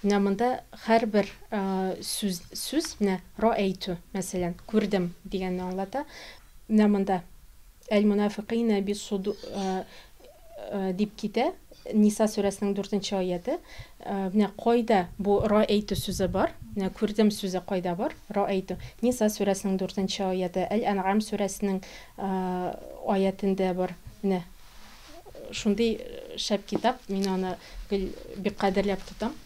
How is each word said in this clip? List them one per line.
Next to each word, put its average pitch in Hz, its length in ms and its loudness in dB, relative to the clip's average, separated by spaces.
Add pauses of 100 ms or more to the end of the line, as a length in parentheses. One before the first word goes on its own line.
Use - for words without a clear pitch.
Менә 202 180 6
монда 202 280 2 (380)
һәрбер, 220 420 4 (220)
э, 190 500 0
сүз, 185 420 -4 (100)
сүз, - 480 -4
менә 190 200 2 (180)
раәйтү, 196 580 0 (180)
мәсәлән, 180 400 -2 (140)
күрдем 202 460 2 (100)
дигәнне 185 400 -4
аңлата. 196 400 -4 (640)
Менә 214 200 6
монда 190 340 2 (680)
«Әл-мунафикина 208 960 2
бис 202 180 -2
суду», 202 360 -4 (180)
э, 190 300 -2 (840)
э, 190 220 -2
дип 208 240 -2
китә. 247 380 0 (400)
Ниса 214 320 6
сүрәсенең 202 480 0
дүртенче 202 420 -2
аяты. 185 440 -2 (400)
Э, 196 340 -4
менә 202 240 4
кайда 226 480 4 (120)
бу 202 220 4
раәйтү 208 560 4
сүзе 185 320 -2
бар? 190 240 2 (220)
Менә 190 180 0
күрдем 214 380 2
сүзе 185 340 -4
кайда 180 300 -2
бар? 233 200 -2 (140)
Раәйтү. 196 480 0 (260)
Ниса 226 280 2
сүрәсенең 196 480 0
дүртенче 190 460 -2
аяты, 185 440 0
Әл-Ан'ам 202 540 2
сүрәсенең, 196 600 -2 (360)
э, 185 560 -2 (320)
аятында 190 680 2
бар. 180 200 0 (280)
Менә 190 200 2 (1120)
шундый 214 480 2 (360)
шәп 202 300 -2
китап, 240 420 0
мин 196 200 0
аны 185 280 -2 (340)
гел 196 200 0 (260)
бик 202 220 -4
кадерләп 196 480 0
тотам. 247 260 -6 (140)